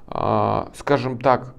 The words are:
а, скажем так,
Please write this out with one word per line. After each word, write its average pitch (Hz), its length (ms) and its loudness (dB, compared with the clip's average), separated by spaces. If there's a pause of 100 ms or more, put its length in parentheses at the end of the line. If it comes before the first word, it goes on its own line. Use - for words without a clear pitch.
а, 107 680 0
скажем 127 440 -2
так, 127 400 2